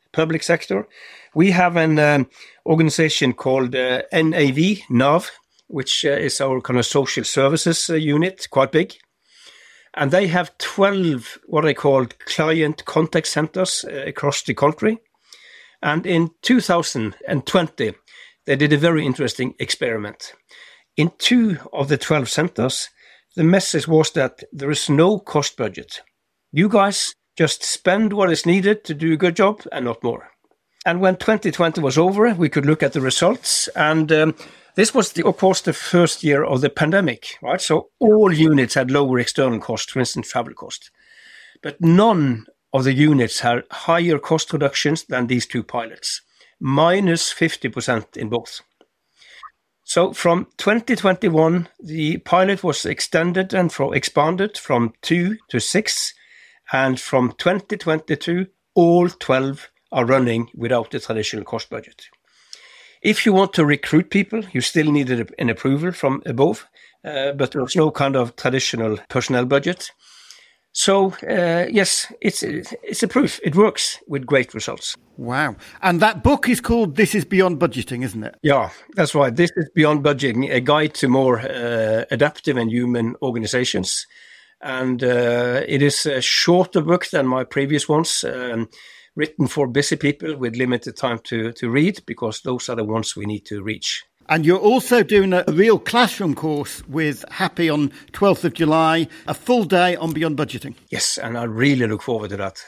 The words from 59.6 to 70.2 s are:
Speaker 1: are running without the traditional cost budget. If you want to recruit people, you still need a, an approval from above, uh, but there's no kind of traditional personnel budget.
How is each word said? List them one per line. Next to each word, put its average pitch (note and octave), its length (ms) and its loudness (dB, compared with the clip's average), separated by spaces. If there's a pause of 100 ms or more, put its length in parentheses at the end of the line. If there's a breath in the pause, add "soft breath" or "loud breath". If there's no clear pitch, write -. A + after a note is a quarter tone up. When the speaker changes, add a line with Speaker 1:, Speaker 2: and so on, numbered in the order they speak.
Speaker 1:
are B2+ 160 0
running A#2+ 480 2
without A#2 380 -2
the C3 80 -6
traditional A2 440 -6
cost - 240 -10
budget. - 360 -14 (1000 loud breath)
If G#3+ 240 0
you G#3+ 60 6
want F#3+ 220 4
to E3 100 4
recruit D3 460 2
people, G3+ 420 0
you B2+ 80 -4
still D3+ 320 0
need C#3 180 0
a, A#2 160 -2 (140)
an A#2 100 0
approval C#3 400 -2
from C#3+ 360 -4
above, D3 420 -2 (360 soft breath)
uh, C#3+ 280 -4
but C#3 180 -2
there's C3 240 -4
no D#3 160 4
kind C#3 240 0
of A#2+ 220 -2
traditional A#2 640 -2 (100)
personnel B2 380 -2
budget. C#3+ 440 -2 (800 soft breath)